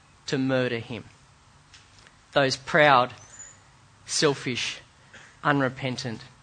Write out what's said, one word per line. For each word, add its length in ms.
to 120
murder 400
him. 260
Those 240
proud, 560
selfish, 720
unrepentant 800